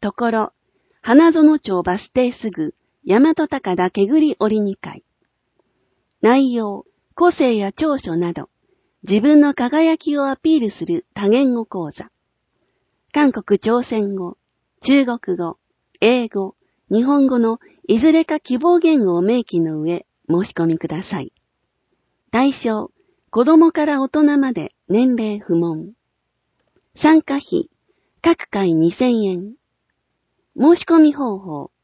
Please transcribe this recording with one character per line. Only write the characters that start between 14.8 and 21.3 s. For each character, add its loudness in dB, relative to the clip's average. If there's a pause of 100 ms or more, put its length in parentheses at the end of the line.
中 4
国 -6
語、 -8 (440)
英 2
語、 -8 (360)
日 0
本 2
語 0
の 0 (280)
い 2
ず 4
れ 2
か -4
希 -6
望 2
言 2
語 0
を 0
明 0
記 -4
の -4
上、 -6 (240)
申 0
し -16
込 -2
み 0
く -8
だ -8
さ -8
い。 -14 (1000)